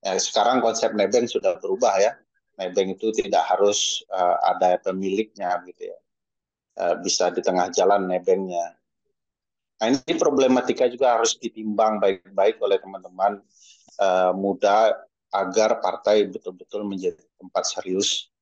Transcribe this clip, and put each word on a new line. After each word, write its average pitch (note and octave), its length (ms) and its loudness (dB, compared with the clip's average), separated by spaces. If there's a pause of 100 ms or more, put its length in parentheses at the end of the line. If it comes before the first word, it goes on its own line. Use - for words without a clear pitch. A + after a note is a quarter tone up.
Ya, F#2+ 160 -2
sekarang A#2 400 2
konsep A2+ 320 0
nebeng G#2+ 320 2
sudah F#2+ 320 -2
berubah, G2 400 0
ya. G#2 160 4 (480)
Nebeng F#2+ 320 -2
itu A2 160 -2
tidak G2 400 0
harus, G2+ 560 0
eh, F2+ 320 0 (160)
ada F2+ 240 2
pemiliknya, F#2+ 880 -4
gitu F2+ 240 -14
ya. - 80 -16 (800)
Eh, F2 240 0
bisa F2+ 320 -2
di F2+ 80 -4
tengah F2+ 320 0
jalan F#2+ 320 2
nebengnya. F2+ 720 -2 (1040)
Nah, C3 120 2
ini C#3 240 -4
problematika C3 720 2
juga B2 280 0
harus A2+ 200 0
ditimbang G#2+ 600 -2
baik-baik G2 640 0
oleh G2 160 0
teman-teman, F#2+ 640 -4 (560)
eh, F#2 360 2
muda G2+ 600 2 (400)
agar G#2 480 0
partai G2 480 2
betul-betul F#2 560 -10
menjadi F#2 360 -6 (160)
tempat - 280 -6
serius - 640 -4 (120)